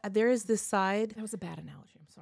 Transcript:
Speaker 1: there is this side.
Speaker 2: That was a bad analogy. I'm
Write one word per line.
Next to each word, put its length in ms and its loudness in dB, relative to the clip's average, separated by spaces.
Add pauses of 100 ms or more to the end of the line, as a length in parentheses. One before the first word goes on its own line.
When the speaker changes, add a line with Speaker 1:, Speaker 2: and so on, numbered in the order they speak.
Speaker 1:
there 220 4
is 140 2
this 180 2
side. 540 2
Speaker 2:
That 60 -8
was 120 -8
a 40 -8
bad 200 -10
analogy. 400 -16
I'm 100 -20 (140)